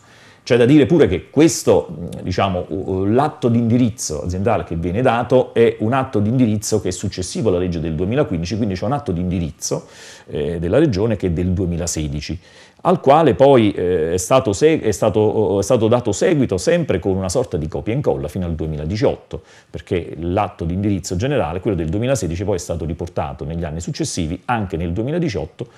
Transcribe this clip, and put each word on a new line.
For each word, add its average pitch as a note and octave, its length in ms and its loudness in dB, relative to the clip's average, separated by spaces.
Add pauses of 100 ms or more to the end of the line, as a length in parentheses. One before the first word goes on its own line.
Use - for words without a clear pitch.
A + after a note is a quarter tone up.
(440)
C'è B2+ 140 4
da A#2+ 80 6
dire C#3+ 200 8
pure D3 220 6
che - 220 -4
questo, B2 800 2 (120)
diciamo, F#2 460 -2
u-, F#2 240 -6
u-, F#2+ 140 -2
l'atto C3 420 0
di A#2 100 2
indirizzo A#2 680 0
aziendale G2 420 -2
che F2 100 -8
viene F2 260 -2
dato B2 520 2
è A#2 260 4
un A2 140 0
atto C3 260 -2
di G2+ 80 2
indirizzo A2 540 0
che F#2+ 80 -4
è - 20 -2
successivo - 560 -4
alla F#2+ 100 2
legge F2 220 -2
del D#2+ 160 -4
duemilaquindici, F#2 600 -2
quindi G2+ 180 -2
c'è F2 80 -6
un G#2 80 -2
atto C3+ 220 -4
di E2 80 -2
indirizzo, F2 680 -4 (400)
eh, D2+ 320 -4
della F2 180 0
Regione A#2 380 2
che G2 120 -2
è F2 40 0
del F2+ 200 -2
duemilasedici, E2 880 -4 (420)
al F3+ 200 2
quale C#3+ 340 6
poi, B2+ 380 6
eh, E2+ 400 0
è F#2 40 2
stato A2+ 360 2
se-, D3+ 260 4
è G#2+ 120 0
stato, G#2 680 2
è G2 40 2
stato A2+ 260 2
dato A2+ 240 2
seguito C#3 440 2
sempre D#3+ 420 0
con G2 140 0
una F#2+ 140 -2
sorta F#2 300 -2
di D#2 100 -4
copia D#2 240 -6
e B2 60 -2
incolla C#2 320 -2
fino F#2 160 -4
al E2+ 100 -4
duemiladiciotto, D#2 840 -4 (280)
perché - 480 -6
l'atto F2+ 460 -2
di E2+ 120 -4
indirizzo G2 420 -2
generale, F#2+ 420 -2
quello G#2 160 -2
del D#2+ 140 -4
duemilasedici, G2+ 560 -2
poi G2 100 -2
è E2+ 40 -4
stato E2+ 260 -8
riportato D#2+ 580 -8
negli E2 220 -6
anni D#2 160 -8
successivi, F2+ 640 -6
anche G#2+ 320 -2
nel E2+ 160 -4
duemiladiciotto, A#2+ 720 -4 (100)